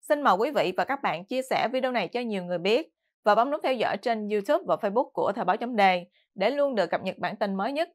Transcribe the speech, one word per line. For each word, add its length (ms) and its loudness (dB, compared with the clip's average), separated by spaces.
Xin 220 0
mời 120 6
quý 160 2
vị 260 2
và 80 2
các 180 -4
bạn 220 -2
chia 180 -4
sẻ 300 0
video 200 -2
này 160 -2
cho 120 -4
nhiều 240 -4
người 140 -4
biết 300 2
và 100 6
bấm 160 2
nút 140 -4
theo 100 2
dõi 220 0
trên 320 -4
YouTube 400 0
và 80 2
Facebook 340 -2
của 220 -2
Thời 120 -4
báo 120 2
chấm 200 -6
D 40 2
để 160 0
luôn 240 0
được 120 2
cập 160 -2
nhật 160 -6
bản 180 -4
tin 180 -2
mới 180 -4
nhất, 220 -2